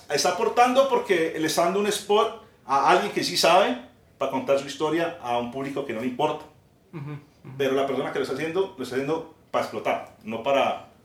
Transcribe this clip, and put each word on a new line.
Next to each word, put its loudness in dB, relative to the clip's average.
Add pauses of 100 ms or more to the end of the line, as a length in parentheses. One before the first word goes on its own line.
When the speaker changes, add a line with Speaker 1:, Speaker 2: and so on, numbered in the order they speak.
Speaker 1:
está 2
aportando 4
porque 0
le 0
está 2
dando 0
un 0
spot 0 (240)
a 2
alguien 4
que -2
sí -4
sabe 4 (400)
para -2
contar 2
su -8
historia -2
a -2
un -4
público -6
que -6
no -6
le -4
importa. -4 (480)
Speaker 2:
Ujú, -12 (120)
ujú. -18
Speaker 1:
Pero 0
la 0
persona -4
que -2
lo 0
está -6
haciendo, -4
lo -8
está -8
haciendo -4 (180)
para 0
explotar, -4
no -8
para, 0 (160)